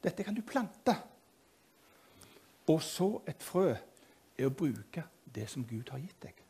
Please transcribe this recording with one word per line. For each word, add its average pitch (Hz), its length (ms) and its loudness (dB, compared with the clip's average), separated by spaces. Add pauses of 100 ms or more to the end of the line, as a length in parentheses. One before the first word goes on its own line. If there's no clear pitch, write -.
Dette 196 200 0
kan 208 140 -2
du 240 80 -4
plante. 233 500 0 (1700)
Og 156 160 8
så 185 240 2 (200)
et - 140 -10
frø 185 280 4
er - 760 -4
å 131 60 2
bruke 139 500 -2 (320)
det 107 140 -4
som 127 180 -4
Gud 113 260 -6
har 131 80 -6
gitt 180 200 -12
deg. - 160 -14 (120)